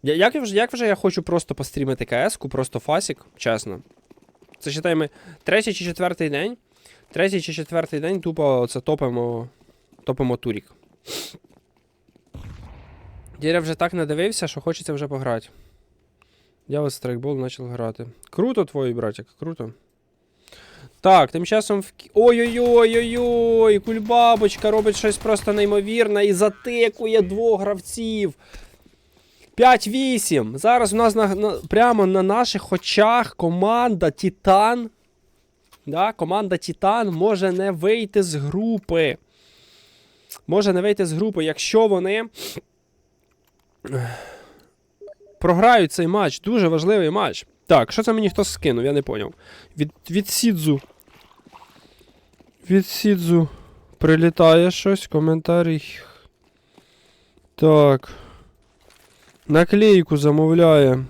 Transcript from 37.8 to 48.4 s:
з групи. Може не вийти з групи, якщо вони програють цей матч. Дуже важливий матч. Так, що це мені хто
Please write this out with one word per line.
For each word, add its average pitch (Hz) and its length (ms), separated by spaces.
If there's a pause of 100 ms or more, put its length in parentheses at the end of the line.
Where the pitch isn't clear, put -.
з 170 120
групи. 165 800 (1300)
Може 196 260
не 180 80
вийти 202 260
з 160 60
групи, 175 320
якщо 220 420
вони 202 380 (3250)
програють 185 520
цей 170 140
матч. 185 340
Дуже 208 280
важливий 165 420
матч. 185 360 (200)
Так, 139 260
що 220 100
це 226 100
мені 214 180
хто 202 140